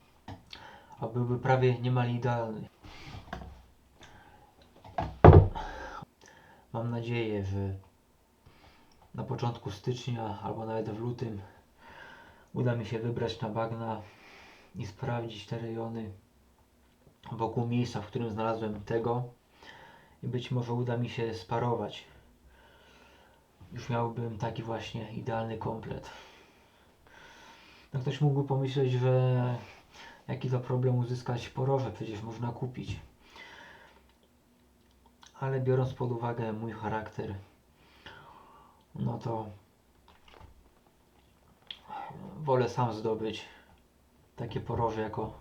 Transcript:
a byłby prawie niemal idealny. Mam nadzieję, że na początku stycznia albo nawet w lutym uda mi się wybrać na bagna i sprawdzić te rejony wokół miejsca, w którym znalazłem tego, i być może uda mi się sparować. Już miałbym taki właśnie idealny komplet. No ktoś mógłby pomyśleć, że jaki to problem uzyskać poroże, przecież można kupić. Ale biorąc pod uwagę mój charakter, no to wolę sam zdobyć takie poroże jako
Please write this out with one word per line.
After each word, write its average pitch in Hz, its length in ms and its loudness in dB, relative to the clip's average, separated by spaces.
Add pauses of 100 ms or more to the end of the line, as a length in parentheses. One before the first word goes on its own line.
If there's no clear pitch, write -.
(1000)
a 120 60 -4
byłby 123 320 0
prawie 127 400 6
niemal 123 320 2
idealny. 117 580 0 (4000)
Mam 120 180 -2
nadzieję, 113 540 2
że 98 300 2 (1400)
na 110 100 -6
początku 117 460 -4
stycznia 113 720 -4
albo 110 240 -6
nawet 110 240 -2
w 104 100 -6
lutym 117 400 -4 (1120)
uda 123 220 2
mi 110 100 -4
się 113 120 -4
wybrać 117 420 -2
na 107 80 -2
bagna 113 540 -2 (720)
i 113 120 -6
sprawdzić 117 600 -6
te 117 120 -4
rejony 113 520 -4 (1200)
wokół 110 340 0
miejsca, 120 340 2
w 101 60 -8
którym 117 240 -2
znalazłem 110 500 0
tego, 117 420 0 (1000)
i 131 40 -8
być 123 240 -4
może 120 220 0
uda 120 240 0
mi 120 120 0
się 113 260 -2
sparować. 117 680 -2 (1700)
Już 120 160 -8
miałbym 117 500 -2
taki 117 240 -4
właśnie 110 500 -6
idealny 113 460 -2
komplet. - 520 -6 (1800)
No 135 80 -2
ktoś 139 200 -2
mógłby 139 280 4
pomyśleć, 131 440 2
że 127 600 4 (760)
jaki 127 220 -4
to 131 100 2
problem 127 380 4
uzyskać 120 500 -2
poroże, 131 420 2
przecież 110 320 -8
można 117 300 -4
kupić. - 480 -6 (2500)
Ale 135 200 0
biorąc 127 340 4
pod 123 180 -2
uwagę 117 400 -2
mój 110 200 -4
charakter, 107 640 -4 (1600)
no 120 240 -2
to 113 280 -4 (3000)
wolę 127 320 2
sam 120 240 0
zdobyć 110 520 -2 (920)
takie 120 240 -6
poroże 113 400 0
jako 107 400 -4